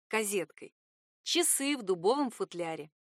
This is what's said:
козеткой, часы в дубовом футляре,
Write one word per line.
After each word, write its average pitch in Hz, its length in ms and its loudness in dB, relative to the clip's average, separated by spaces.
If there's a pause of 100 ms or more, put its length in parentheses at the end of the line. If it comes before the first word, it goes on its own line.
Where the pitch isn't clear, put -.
козеткой, 202 680 -4 (500)
часы 294 540 2
в 240 60 -8
дубовом 196 460 2
футляре, 165 640 -6 (120)